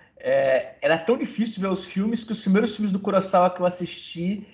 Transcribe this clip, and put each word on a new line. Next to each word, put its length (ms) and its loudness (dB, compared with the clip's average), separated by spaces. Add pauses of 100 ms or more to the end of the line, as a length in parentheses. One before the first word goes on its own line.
(180)
é, 640 2
era 160 4
tão 180 0
difícil 460 -4
ver 60 -2
os 180 -2
filmes 360 -2
que 100 -8
os 100 -8
primeiros 340 4
filmes 160 -2
do 60 0
Kurosawa 500 4
que 120 -2
eu 60 2
assisti, 880 -4